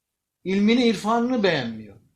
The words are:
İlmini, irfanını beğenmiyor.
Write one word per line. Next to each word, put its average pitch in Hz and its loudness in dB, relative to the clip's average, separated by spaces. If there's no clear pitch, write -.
İlmini, 208 2
irfanını 233 0
beğenmiyor. 117 -4